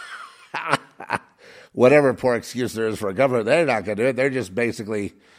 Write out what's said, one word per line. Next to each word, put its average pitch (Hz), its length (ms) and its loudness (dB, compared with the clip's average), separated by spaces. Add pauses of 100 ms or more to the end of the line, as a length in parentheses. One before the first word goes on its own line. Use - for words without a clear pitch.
(540)
<laughs> - 1160 -10
whatever 131 420 8
poor 123 200 0
excuse 117 380 -6
there 110 160 -4
is 101 100 -4
for 104 100 -4
a 98 60 -6
government, 123 320 0
they're 156 200 2
not 113 180 -2
gonna 104 120 -4
do 113 100 0
it. 131 100 -2
They're 135 140 0
just 107 240 -6
basically 107 600 -4 (240)